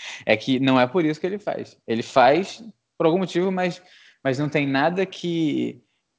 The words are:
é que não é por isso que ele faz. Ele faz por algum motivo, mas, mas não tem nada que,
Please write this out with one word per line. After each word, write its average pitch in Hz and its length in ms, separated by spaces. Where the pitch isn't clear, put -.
é 110 120
que 127 220
não 131 200
é 123 80
por 175 160
isso 151 160
que - 80
ele 202 120
faz. - 380
Ele 113 160
faz 139 600
por 165 80
algum 165 140
motivo, 185 320
mas, 180 300
mas 131 140
não 147 120
tem 143 180
nada 165 380
que, 151 760